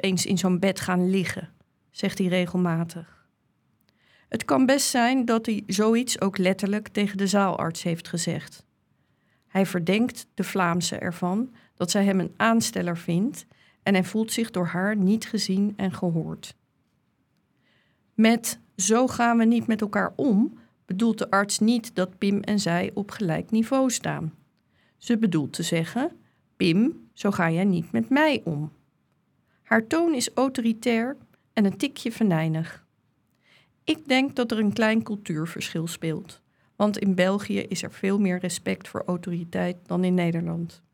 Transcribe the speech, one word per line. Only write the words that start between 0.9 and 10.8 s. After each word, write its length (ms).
liggen," 400
zegt 260
hij 100
regelmatig. 1000
Het 160
kan 200
best 220
zijn 380
dat 200
hij 220
zoiets 540
ook 160
letterlijk 500
tegen 300
de 100
zaalarts 560
heeft 240
gezegd. 580
Hij 180
verdenkt 680
de 100
Vlaamse 520